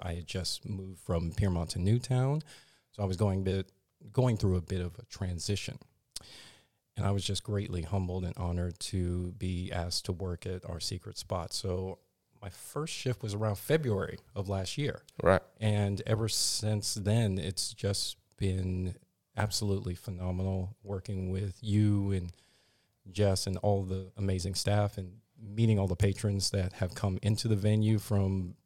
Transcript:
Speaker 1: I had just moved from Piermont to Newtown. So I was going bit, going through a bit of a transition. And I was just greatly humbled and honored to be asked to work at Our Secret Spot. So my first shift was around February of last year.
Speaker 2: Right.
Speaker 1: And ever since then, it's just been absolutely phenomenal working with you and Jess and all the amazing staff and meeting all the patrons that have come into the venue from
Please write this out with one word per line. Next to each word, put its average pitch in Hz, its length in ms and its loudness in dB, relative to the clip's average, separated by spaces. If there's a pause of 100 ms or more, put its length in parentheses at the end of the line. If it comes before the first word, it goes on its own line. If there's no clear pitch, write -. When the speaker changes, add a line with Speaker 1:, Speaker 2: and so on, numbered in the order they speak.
Speaker 1:
I 87 100 -4
had 85 140 -8
just - 420 -4
moved 95 300 -10
from 85 320 -2
Piermont 85 400 2
to - 80 -4
Newtown. 127 640 2 (500)
So 107 120 -10
I - 40 2
was 92 100 -2
going 95 260 2
bit, 95 280 0 (420)
going 123 240 4
through 95 200 4
a 85 40 0
bit 90 200 -4
of 87 180 -6
a - 60 -18
transition. - 760 -4 (1200)
And 95 80 0
I 98 60 2
was 98 140 0
just 92 180 -2
greatly 101 380 -2
humbled 92 420 -2
and 87 140 -4
honored 87 420 -2 (120)
to 90 460 -2
be 92 360 -4
asked 87 320 -4
to 98 80 -2
work 87 320 -6
at 92 240 -6
Our 85 100 -8
Secret 101 380 -8
Spot. 87 340 -6
So 95 460 -4 (440)
my 98 80 -10
first - 440 -8
shift - 280 -4
was 107 120 -4
around 107 240 0
February 131 600 0 (160)
of 98 140 -4
last 95 300 -2
year. 143 240 -4 (200)
Speaker 2:
Right. 92 200 8 (180)
Speaker 1:
And 104 460 2
ever 110 240 2
since - 640 0
then, 104 440 2
it's 90 360 -4
just - 420 -2 (220)
been 92 580 0 (420)
absolutely 101 580 0
phenomenal 92 880 -2
working 95 480 -4
with 95 300 -4
you 104 500 4
and 90 200 -2 (800)
Jess 95 360 4
and 95 100 0
all 98 260 2
the 92 340 -4
amazing 95 380 0
staff 104 420 2
and 92 140 -8 (300)
meeting 107 380 4
all 98 80 4
the 90 80 0
patrons 98 560 2
that 95 220 0
have 92 220 -2
come 92 260 0
into 107 260 2
the 107 80 4
venue 107 440 4
from 95 560 0 (100)